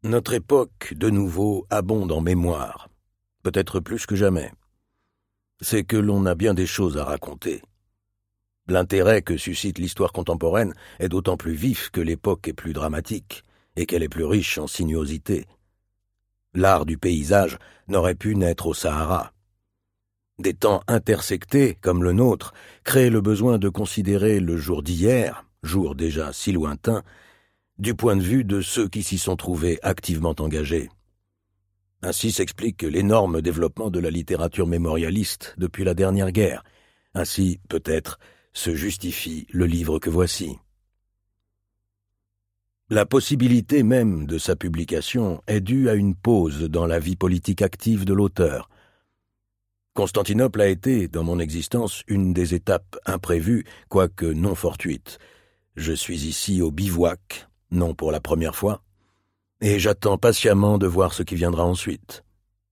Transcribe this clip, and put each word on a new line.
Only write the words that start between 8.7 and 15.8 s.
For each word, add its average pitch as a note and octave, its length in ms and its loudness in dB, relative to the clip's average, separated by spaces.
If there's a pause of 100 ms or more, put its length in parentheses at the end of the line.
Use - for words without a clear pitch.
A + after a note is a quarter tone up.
que E2+ 140 -2
suscite F2 420 -6
l'histoire F2 340 -2
contemporaine F2 600 -2 (240)
est F#2 100 -2
d'autant F2+ 280 -2
plus E2 180 -6
vif G#2 360 -4
que - 100 -4
l'époque E2 480 -2
est D#2 40 -6
plus D#2+ 200 -10
dramatique D2+ 720 -8 (320)
et F2 100 -2
qu'elle E2+ 160 -2
est D#2 60 -4
plus E2 160 -4
riche F2+ 340 0
en D2+ 80 -8
sinuosités. D#2 800 -4 (1040)